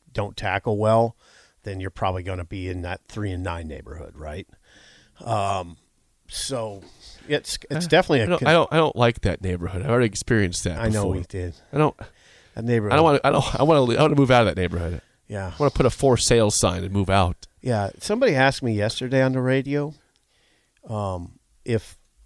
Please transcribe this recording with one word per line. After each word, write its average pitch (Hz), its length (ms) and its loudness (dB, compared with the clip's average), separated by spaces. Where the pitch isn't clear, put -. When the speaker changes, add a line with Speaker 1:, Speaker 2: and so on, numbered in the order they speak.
Speaker 1:
don't 104 240 -8
tackle 101 400 -4
well, 113 400 2
then 95 180 -10
you're 95 80 -8
probably 92 340 -4
gonna 92 220 -8
be 92 240 -8
in 90 140 -8
that 87 260 -10
three 104 220 -6
and 90 120 -6
nine 85 240 -8
neighborhood, 78 480 -14
right? 76 320 -12
Um, 98 500 -4
so 110 520 -8
it's, - 300 -4
it's 165 160 -2
Speaker 2:
Uh, - 20 -8
Speaker 1:
definitely 156 320 4
a - 20 2
Speaker 2:
I 101 40 0
don't, - 120 0
Speaker 1:
con- 123 80 0
Speaker 2:
I 156 60 4
don't, 165 200 4
I 156 40 2
don't 160 180 2
like 117 260 0
that 87 200 -2
neighborhood. 90 420 -6
I - 60 -4
already 120 160 4
experienced 98 600 0
that 85 140 -4
Speaker 1:
I 113 100 0
know 104 160 0
Speaker 2:
before. 95 100 0
Speaker 1:
we 92 80 -6
did. 90 320 -8
Speaker 2:
I 139 60 -2
don't. 151 160 0
Speaker 1:
That 113 100 -8
neighborhood. 117 280 2
Speaker 2:
I - 40 4
don't 156 60 6
wanna, 151 200 6
I 139 80 4
don't, - 280 0
I 127 40 4
wanna, 139 340 4
I - 60 2
wanna 147 120 4
move 139 160 4
out 120 160 6
of 92 80 0
that 92 60 -2
neighborhood. 87 400 -4
Speaker 1:
Yeah. 98 200 -8
Speaker 2:
I 90 120 -10
wanna 143 120 2
put 135 160 2
a - 20 4
for 131 280 2
sale 113 340 4
sign 90 320 0
and 92 100 -8
move 98 160 0
out. 92 380 2
Speaker 1:
Yeah. 104 280 -2
Somebody 247 360 0
asked 135 280 2
me 117 100 0
yesterday 120 500 0
on 131 100 2
the 131 80 -2
radio, 139 540 -2
um, 95 520 -6
if, - 320 -4